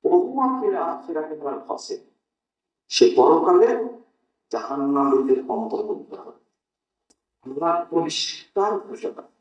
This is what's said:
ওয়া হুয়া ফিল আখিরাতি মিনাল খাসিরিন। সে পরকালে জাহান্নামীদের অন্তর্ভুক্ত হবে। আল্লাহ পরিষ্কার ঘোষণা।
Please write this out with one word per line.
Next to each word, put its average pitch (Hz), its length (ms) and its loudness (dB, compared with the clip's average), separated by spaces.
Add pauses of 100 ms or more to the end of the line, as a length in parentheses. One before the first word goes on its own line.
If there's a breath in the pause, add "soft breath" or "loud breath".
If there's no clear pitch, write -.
ওয়া 359 140 4
হুয়া 262 420 -2
ফিল 403 160 -2
আখিরাতি 156 580 -8
মিনাল 143 260 -10
খাসিরিন। - 500 -12 (760)
সে - 280 6
পরকালে - 680 6 (680)
জাহান্নামীদের 139 880 0 (100)
অন্তর্ভুক্ত - 640 -6
হবে। - 260 -20 (1000)
আল্লাহ 165 480 -2
পরিষ্কার - 920 -4
ঘোষণা। - 420 -12 (180)